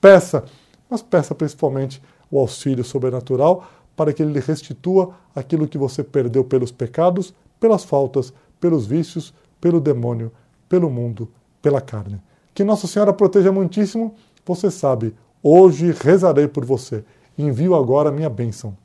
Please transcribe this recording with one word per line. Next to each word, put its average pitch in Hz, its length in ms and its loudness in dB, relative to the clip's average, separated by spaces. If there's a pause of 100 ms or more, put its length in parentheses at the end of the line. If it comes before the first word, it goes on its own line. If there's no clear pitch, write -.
peça. 180 440 6 (440)
Mas 233 140 -8
peça 160 320 -2
principalmente 135 640 -6 (300)
o 147 80 0
auxílio 127 460 -2
sobrenatural 127 800 -2 (280)
para 151 180 -2
que 151 100 -4
ele 151 100 -2
lhe 147 80 -2
restitua 180 760 -2 (200)
aquilo 151 320 -4
que 151 100 -8
você 139 260 -4
perdeu 127 420 -2
pelos 127 260 -2
pecados, 175 640 -2 (240)
pelas 220 260 2
faltas, 135 480 -2 (280)
pelos 165 260 0
vícios, 156 480 -6 (260)
pelo 170 200 2
demônio, 120 500 -4 (380)
pelo 175 200 0
mundo, 117 400 -8 (320)
pela 139 200 0
carne. 101 400 -12 (340)
Que 202 100 -2
Nossa 208 220 -2
Senhora 202 260 0
proteja 196 400 2
muitíssimo. 202 640 -4 (300)
Você 180 260 -4
sabe, 117 440 -4 (280)
hoje 170 500 6
rezarei 151 560 2
por 143 160 -6
você. 117 400 -6 (320)
Envio 147 380 -2
agora 143 340 2
a 143 40 -2
minha 151 180 -6
bênção. 107 540 -10